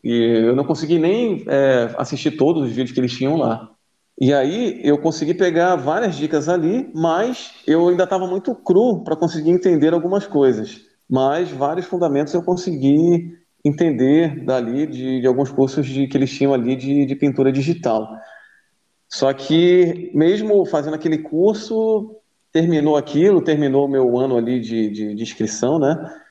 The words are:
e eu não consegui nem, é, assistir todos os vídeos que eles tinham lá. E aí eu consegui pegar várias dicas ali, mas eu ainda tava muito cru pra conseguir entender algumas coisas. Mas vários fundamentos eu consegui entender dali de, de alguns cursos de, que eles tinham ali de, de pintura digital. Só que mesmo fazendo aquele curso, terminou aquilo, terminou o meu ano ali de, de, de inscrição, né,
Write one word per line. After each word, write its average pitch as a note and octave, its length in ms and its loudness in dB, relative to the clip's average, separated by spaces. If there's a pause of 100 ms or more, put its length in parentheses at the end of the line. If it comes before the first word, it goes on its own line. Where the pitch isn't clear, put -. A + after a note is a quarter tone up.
e A#2 440 2
eu B2 100 2
não C#3 80 0
consegui D#3+ 340 0
nem, F#3+ 480 0
é, C3+ 520 2
assistir C#3 340 -4
todos C#3+ 320 2
os A#2+ 60 -4
vídeos B2 220 -4
que - 80 -2
eles B2 120 -2
tinham C3 240 -2
lá. A#2 340 -4 (500)
E C3+ 120 4
aí D#3+ 500 0
eu D3 160 2
consegui D#3 340 -2
pegar F3 440 2
várias D#3+ 400 -2
dicas D3+ 320 -2
ali, F3+ 440 0
mas E3+ 600 -2 (140)
eu E3+ 220 4
ainda F3+ 180 2
tava F#3 200 -2
muito F#3+ 260 -4
cru G3 520 2
pra D#3 100 -4
conseguir D#3+ 360 -2
entender E3+ 440 4
algumas F#3 320 -2
coisas. B2 540 0 (280)
Mas C#3 420 0
vários D3 360 -4
fundamentos D#3 480 -2
eu F3 80 -2
consegui E3+ 960 0 (260)
entender D3 800 2
dali B2+ 420 -2
de, C3 340 -6
de B2 60 -2
alguns C3+ 260 0
cursos C3+ 340 0
de, C3 220 -2
que - 80 -6
eles C3+ 160 0
tinham C#3 200 0
ali B2 220 0
de, C#3 320 0
de C3 80 -4
pintura C3+ 380 0
digital. C3 560 -2 (1000)
Só C3+ 240 -2
que E3+ 800 2
mesmo G3+ 540 2
fazendo D3+ 280 -4
aquele D#3 240 -2
curso, A3 960 -2 (360)
terminou D#3 440 2
aquilo, E3+ 440 2
terminou C#3+ 440 0
o C3+ 40 -2
meu B2+ 300 2
ano C3 180 0
ali A#2 240 0
de, A2 300 -4
de, G#2 240 -8
de G#2+ 80 -8
inscrição, A#2 560 -4
né, D3 160 2 (360)